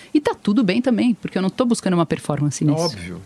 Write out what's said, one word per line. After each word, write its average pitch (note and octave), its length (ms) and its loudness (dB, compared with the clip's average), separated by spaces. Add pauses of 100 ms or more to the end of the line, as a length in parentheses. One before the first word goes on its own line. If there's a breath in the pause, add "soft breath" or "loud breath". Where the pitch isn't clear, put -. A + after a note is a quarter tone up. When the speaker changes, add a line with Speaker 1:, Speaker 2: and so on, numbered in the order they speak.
(140 loud breath)
Speaker 1:
E D4+ 80 4
tá A#4 120 0
tudo G#3+ 300 0
bem G3 160 2
também, A#3+ 340 2
porque - 220 -8
eu F#3 60 0
não F#3+ 80 0
tô B3+ 160 0
buscando G#3+ 280 0
uma E3 120 2
performance D3 580 -2
nisso, D3+ 180 2
Speaker 2:
Óbvio, F#2 440 -6